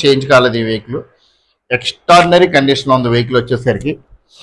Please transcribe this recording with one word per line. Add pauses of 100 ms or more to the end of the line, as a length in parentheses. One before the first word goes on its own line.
చేంజ్
కాలేదు
ఈ
వెహికల్. (680)
ఎక్స్ట్రాడినరీ
కండిషన్లో
ఉంది
వెహికల్
వచ్చేసరికి. (460)